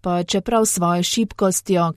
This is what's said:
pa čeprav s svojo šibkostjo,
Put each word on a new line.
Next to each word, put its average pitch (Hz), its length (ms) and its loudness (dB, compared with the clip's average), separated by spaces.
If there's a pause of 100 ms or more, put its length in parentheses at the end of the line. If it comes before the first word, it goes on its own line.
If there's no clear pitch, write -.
pa 175 220 -2
čeprav 220 420 0
s 214 80 0
svojo 175 300 0
šibkostjo, 185 960 0